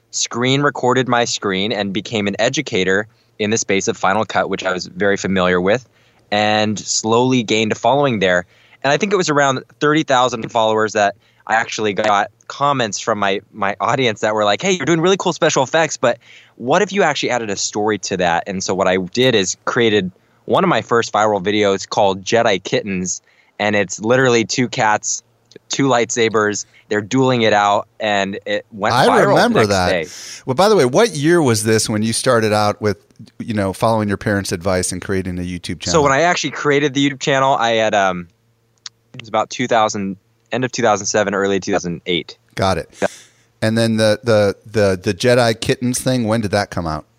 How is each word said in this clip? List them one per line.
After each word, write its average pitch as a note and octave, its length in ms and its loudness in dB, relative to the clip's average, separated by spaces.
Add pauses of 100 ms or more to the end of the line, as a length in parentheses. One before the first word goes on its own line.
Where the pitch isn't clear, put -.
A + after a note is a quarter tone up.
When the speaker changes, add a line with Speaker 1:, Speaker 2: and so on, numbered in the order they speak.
(100)
Speaker 1:
screen C3 520 -2
recorded C#3+ 440 0
my A#2+ 200 2
screen, G2 440 -2
and G2+ 220 -4
became G#2 340 -4
an G2+ 120 -2
educator A2 680 0 (320)
in G#2 120 -2
the A2+ 80 0
space G2 300 -2
of G2+ 80 -2
Final G2 280 0
Cut, F#2 240 -2
which F#2 160 -6
I F#2 80 -2
was F2+ 140 -6
very G2 320 0
familiar F#2 420 0
with, G#2 260 0 (440)
and G#2+ 480 0
slowly A#2+ 640 0
gained G#2+ 300 0
a - 20 -4
following B2+ 460 0
there. F2+ 260 2 (360)
And C3+ 100 0
I D3+ 40 2
think G3 160 -2
it G#3 40 4
was F3+ 120 0
around C#3 360 2 (160)
thirty D3+ 220 2
thousand B2 480 0
followers A2 420 2
that G2+ 240 2 (300)
I - 80 -2
actually A2 380 -2
got G#2 380 0 (160)
comments C3+ 540 -2
from A2 180 -2
my, G2+ 220 0 (120)
my G2+ 280 -4
audience A#2 400 0
that G#2+ 140 0
were G#2+ 100 0
like, G#2 180 0
"Hey, F#3 80 0
you're F3+ 160 -2
doing E3 140 2
really G3 180 2
cool F#3 140 -2
special D3+ 300 2
effects, D#3 340 0
but A#2+ 220 0 (380)
what C#3 240 0
if G3+ 120 -2
you G3 100 0
actually C#3+ 280 0
added A#2 200 -4
a G2 60 -6
story G#2+ 420 -2
to - 200 -6
that?" E2+ 280 0
And F#2+ 160 -6
so G2+ 120 -4
what F#2 120 0
I F#2 100 2
did A#2 380 0
is G2 300 0
created G#2 460 0 (360)
one C#3+ 180 2
of F#3+ 40 2
my C3 120 2
first A2+ 320 -2
viral G#2+ 300 2
videos G2+ 460 0
called G2 360 0
Jedi A2 380 2
Kittens, F#2+ 580 -4 (380)
and G#2 160 0
it's G2+ 260 0
literally A#2+ 440 2
two A#2+ 240 -2
cats, A2 540 -2 (480)
two C#3 180 0
lightsabers, A2+ 760 0 (240)
they're G#2+ 120 0
dueling B2+ 420 0
it A2 100 4
out, G#2 360 2 (100)
and G2+ 480 -2
it G#2 240 -4
went A2 240 -2
Speaker 2:
I C3+ 120 4
Speaker 1:
viral A3+ 140 4
the F3+ 80 2
Speaker 2:
remember G3+ 300 2
Speaker 1:
next A2 120 2
Speaker 2:
that. F#2 200 2
Speaker 1:
day. E2+ 160 -2 (400)
Speaker 2:
Well, C3 80 -2
by F#3 140 4
the G#3+ 80 6
way, D#3+ 80 6
what F3 320 2
year D#3+ 260 2
was A2+ 220 2
this A2 240 2
when G#2+ 140 -2
you A2+ 100 0
started A2+ 400 2
out G#2 280 0
with, G#2 240 -2 (360)
you A#2 140 -6
know, G2 180 -2
following A2+ 340 0
your G2+ 120 -2
parents' G2+ 340 -2
advice F#2 400 -2
and F2+ 100 -8
creating F#2 360 -4
a F2+ 40 -4
YouTube F2+ 380 -8
channel? E3+ 180 0
Speaker 1:
So D3+ 40 4
when C#3+ 100 4
I C#3 80 2
actually F3 320 0
created C#3+ 420 0
the C#3 160 0
YouTube C3+ 100 -10
channel, C3+ 340 2
I A#2 180 0
had, A2 220 0
um, F#2 340 0 (840)
it B2+ 80 -16
was - 60 -20
about G#2+ 220 -2
two B2+ 160 -4
thousand, G#2+ 500 0 (360)
end B2 120 -2
of B2 60 -2
two - 120 -6
thousand G#2 240 2
seven, G2+ 280 0
early G2 240 0
two G2 140 -6
thousand E2+ 340 -4
eight. F2 320 -4 (160)
Speaker 2:
Got F#2+ 240 0
it. C#2+ 100 -10 (140)
Speaker 1:
Yeah. G2 60 0 (520)
Speaker 2:
And A2 160 0
then A2+ 200 2
the, A2 260 2
the, G#2 420 4
the, G2+ 380 0
the G#2 120 -2
Jedi A#2+ 460 2
Kittens B2 400 -2
thing, B2+ 240 -2
when A2 160 0
did G2+ 120 -4
that G#2 180 0
come F2 160 -6
out? D#2 180 -6 (140)